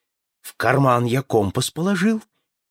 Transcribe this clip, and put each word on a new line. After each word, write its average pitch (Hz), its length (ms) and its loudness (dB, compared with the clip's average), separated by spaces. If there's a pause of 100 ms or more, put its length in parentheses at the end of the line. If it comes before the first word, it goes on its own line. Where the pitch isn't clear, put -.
(400)
В - 160 -20
карман 123 480 2
я 123 180 -2
компас 107 500 -2
положил, 196 520 -2 (480)